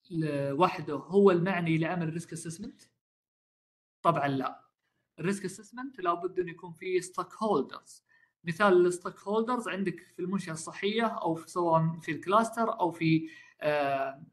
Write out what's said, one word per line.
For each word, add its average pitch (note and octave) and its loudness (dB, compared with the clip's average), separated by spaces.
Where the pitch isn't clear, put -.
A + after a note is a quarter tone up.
لوحده D3 0
هو F#3+ 6
المعني F3 2
لعمل D#3+ 0
ريسك E3+ -10
اسسمنت؟ E3+ -12
طبعًا D3 2
لا. C3+ -6
الريسك G3 -4
اسسمنت A#3 -14
لابد F3 -4
انه E3+ -6
يكون E3+ -16
فيه F#3 -4
ستيك F3 -8
هولدرز. - -2
مثال F3+ 6
الستيك F3+ -4
هولدرز A3+ -2
عندك F#3 -4
في - -14
المنشأة F3+ -4
الصحية G3+ -2
او E3+ -4
في، - -10
سواء E3 2
في - -8
الكلاستر A3 0
او F3 2
في، D#3+ 2
آه، C#3 -2